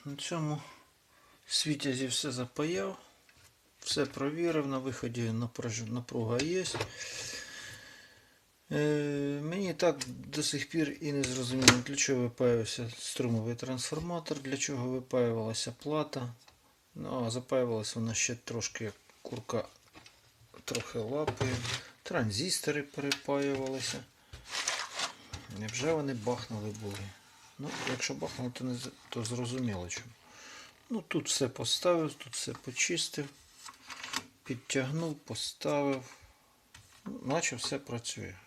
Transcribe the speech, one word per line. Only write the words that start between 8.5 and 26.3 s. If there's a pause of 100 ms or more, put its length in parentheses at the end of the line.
Е,
мені
так (100)
до
сих
пір
і
не
зрозуміло, (140)
для
чого
випаювався
струмовий
трансформатор,
для
чого
випаювалася (100)
плата. (640)
Ну,
а
запаювалася
вона
ще
трошки,
як (280)
курка (960)
трохи
лапою. (460)
Транзистори
перепаювалися. (1500)
Невже
вони
бахнули (120)